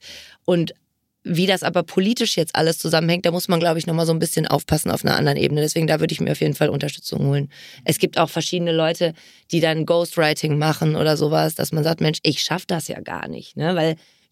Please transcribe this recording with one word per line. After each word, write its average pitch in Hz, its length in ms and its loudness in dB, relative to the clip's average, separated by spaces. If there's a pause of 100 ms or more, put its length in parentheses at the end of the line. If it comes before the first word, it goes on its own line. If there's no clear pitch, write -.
(460)
Und 175 280 2 (540)
wie 180 200 0
das 185 160 0
aber 151 180 0
politisch 208 560 0
jetzt 160 180 -2
alles 160 220 2
zusammenhängt, 165 480 0
da 175 60 2
muss 175 160 -4
man, 175 120 2
glaub 165 180 2
ich, 165 100 -6
nochmal 165 180 0
so 165 80 2
ein 160 60 0
bisschen 160 260 0
aufpassen - 460 0
auf - 120 -2
einer - 140 2
anderen 143 220 2
Ebene. 143 220 2
Deswegen, 156 260 0
da 156 120 2
würde 160 140 0
ich - 80 -4
mir 151 100 0
auf 147 80 -2
jeden 151 140 0
Fall 147 160 0
Unterstützung - 560 -4
holen. 143 240 0 (340)
Es - 140 -2
gibt - 220 0
auch 160 100 2
verschiedene 170 420 -2
Leute, 160 420 0 (380)
die 165 80 2
dann 160 280 0
Ghostwriting 156 720 2
machen 156 360 2
oder 156 220 2
sowas, 156 380 2
dass - 160 -4
man 156 120 0
sagt, 160 160 0
„Mensch, 160 220 0
ich 156 200 0
schaff - 260 -4
das 165 200 -4
ja - 140 -8
gar - 260 -8
nicht“, - 300 -12
ne? 160 160 0
Weil, 160 220 2 (360)